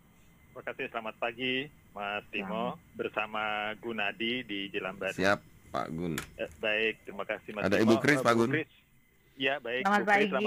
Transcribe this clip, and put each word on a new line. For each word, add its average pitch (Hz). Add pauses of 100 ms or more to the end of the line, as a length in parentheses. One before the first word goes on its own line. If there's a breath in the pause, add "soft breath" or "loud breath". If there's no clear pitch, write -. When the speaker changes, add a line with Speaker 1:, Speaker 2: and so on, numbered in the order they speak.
(480)
Speaker 1:
Terima 127
kasih, 127
selamat 110
pagi, 120 (380)
Mas 101
Timo, 101 (260)
Speaker 2:
Selamat. -
Speaker 1:
bersama 107 (340)
Gunadi 113
di 101 (100)
Jelambar. 95
Speaker 3:
Siap, 98 (300)
Pak 65
Gun. 82 (200)
Speaker 1:
Eh, -
baik, 107 (100)
terima 98
kasih, 104
Mas 104
Speaker 3:
Ada 95
Speaker 1:
Timo. 107
Speaker 3:
Ibu 113
Kris, 143
Speaker 1:
Eh, 127
Speaker 3:
Pak 120
Speaker 1:
Bu 113
Speaker 3:
Gun. 117
Speaker 1:
Kris. 156 (640)
Ya, 135
baik, 127
Speaker 2:
Selamat 202
Speaker 1:
Bu 185
Kris, 208
selamat 190